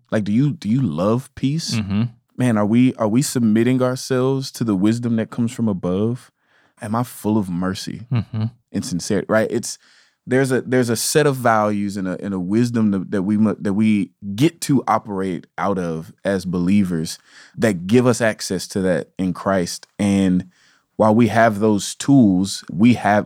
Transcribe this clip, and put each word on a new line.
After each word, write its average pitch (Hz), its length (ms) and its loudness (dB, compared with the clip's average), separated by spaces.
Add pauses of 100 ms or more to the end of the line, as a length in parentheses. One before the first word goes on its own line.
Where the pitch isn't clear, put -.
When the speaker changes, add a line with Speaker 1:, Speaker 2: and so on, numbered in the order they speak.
(120)
Speaker 1:
Like, 110 120 0
do 101 80 -4
you, 131 220 2
do 101 160 -6
you 123 120 2
love 104 540 0
peace? 139 400 -4
Speaker 2:
Mm-hmm. 101 280 -2 (340)
Speaker 1:
Man, 123 200 2
are 104 80 2
we, 120 300 4
are 110 140 -2
we 120 120 2
submitting 120 600 2
ourselves 131 720 -2
to - 120 -8
the 107 140 0
wisdom 117 400 0
that 110 120 -4
comes 117 220 -4
from 117 160 -4
above? 101 640 -4 (500)
Am 110 140 -6
I 123 80 -2
full 110 340 -4
of 95 120 -2
mercy 92 600 -6
Speaker 2:
Mm-hmm. 110 360 -4 (260)
Speaker 1:
and 98 140 -6
sincerity, 90 420 -4
right? 104 240 0
It's, - 260 -6 (500)
there's 131 240 0
a, 123 100 0
there's 123 280 0
a 117 60 0
set 151 300 0
of 139 100 2
values 107 600 0
and 95 100 -4
a, 90 160 -6
and 98 100 -6
a 92 60 -4
wisdom 110 520 0
that, 95 200 -2
that 101 120 -2
we 104 140 0
mu-, 107 220 2
that 98 140 -2
we 107 380 0 (240)
get 143 260 0
to 135 260 0
operate 95 600 -2 (100)
out 92 220 -2
of 82 340 -6 (100)
as 92 220 -2
believers 90 720 0 (400)
that 95 300 -2
give 120 180 4
us 123 160 2
access 104 480 -4
to 101 120 -4
that 92 360 0
in 92 160 -2
Christ. 95 540 -4 (100)
And 95 520 2 (460)
while 107 200 4
we 117 140 4
have 113 300 4
those 104 360 0
tools, 98 760 2
we 113 220 4
have, 104 320 0